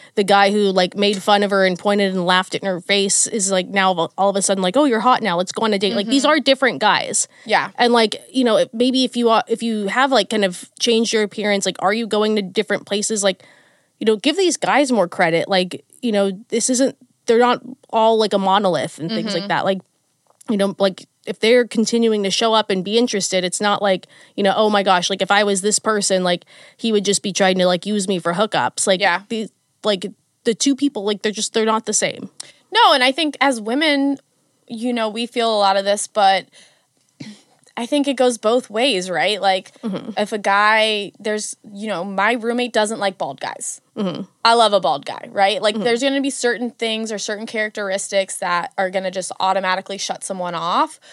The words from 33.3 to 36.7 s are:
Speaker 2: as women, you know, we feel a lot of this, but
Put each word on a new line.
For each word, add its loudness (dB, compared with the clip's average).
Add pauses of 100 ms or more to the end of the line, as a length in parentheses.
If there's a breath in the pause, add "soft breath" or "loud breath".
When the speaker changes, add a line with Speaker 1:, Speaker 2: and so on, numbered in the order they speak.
Speaker 2:
as 2
women, 0 (500)
you -6
know, -2
we -6
feel 0
a 2
lot 4
of 0
this, 0
but 4 (1300 loud breath)